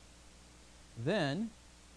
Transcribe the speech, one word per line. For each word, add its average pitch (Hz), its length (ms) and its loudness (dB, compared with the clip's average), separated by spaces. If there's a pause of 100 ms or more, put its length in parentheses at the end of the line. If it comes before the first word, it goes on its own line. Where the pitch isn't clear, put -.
(960)
Then 165 540 2 (460)